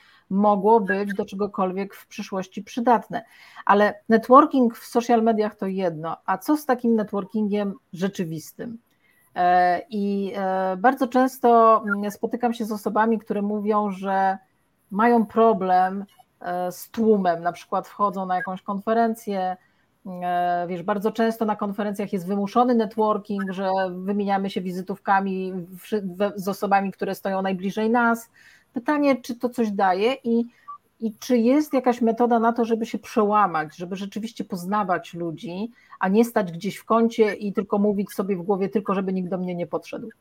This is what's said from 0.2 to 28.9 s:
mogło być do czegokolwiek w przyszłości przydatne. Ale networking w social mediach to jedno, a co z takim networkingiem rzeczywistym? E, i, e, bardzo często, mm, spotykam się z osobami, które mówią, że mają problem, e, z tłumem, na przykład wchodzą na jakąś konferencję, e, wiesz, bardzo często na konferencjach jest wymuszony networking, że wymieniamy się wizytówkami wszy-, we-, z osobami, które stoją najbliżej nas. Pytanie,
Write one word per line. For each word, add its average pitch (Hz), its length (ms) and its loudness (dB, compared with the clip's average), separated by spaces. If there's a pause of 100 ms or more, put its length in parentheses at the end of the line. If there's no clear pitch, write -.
mogło 208 500 4
być 196 340 -2
do 208 100 -4
czegokolwiek 196 720 -4
w - 120 -20
przyszłości 196 560 -10
przydatne. 233 600 0 (400)
Ale 202 300 4 (140)
networking 254 720 6
w - 80 -20
social 233 360 2
mediach 214 320 2
to 196 120 -8
jedno, 170 500 -4 (100)
a 190 120 -2
co 302 180 0
z 302 100 -10
takim 240 280 2
networkingiem 202 800 -2 (180)
rzeczywistym? 175 840 -8 (560)
E, 180 560 4
i, 202 460 -2
e, 190 400 -2
bardzo 254 320 2
często, 233 800 4
mm, 202 240 -2
spotykam 233 440 -4
się 233 100 -6
z 220 80 -6
osobami, 220 460 0
które 208 240 -6
mówią, 208 480 0
że 190 480 0 (520)
mają 226 360 4
problem, 190 800 2 (360)
e, 180 320 -6
z - 180 -18
tłumem, 190 520 2
na 175 100 -2
przykład - 360 -6
wchodzą 196 380 -2
na 180 100 -2
jakąś 185 260 -6
konferencję, 202 960 -2 (680)
e, 175 460 0
wiesz, 175 140 -6
bardzo 208 300 -2
często 226 320 -2
na 214 120 -2
konferencjach 202 560 -6
jest 180 140 -4
wymuszony 202 480 2
networking, 208 760 0
że 190 200 -2 (180)
wymieniamy 196 600 -2
się 202 100 -6
wizytówkami 190 920 -2 (260)
wszy-, 214 260 -4
we-, 190 320 -2
z 190 120 -6
osobami, 196 440 0
które 196 220 -6
stoją 190 280 -4
najbliżej 190 480 -2
nas. 233 400 0 (420)
Pytanie, 285 500 0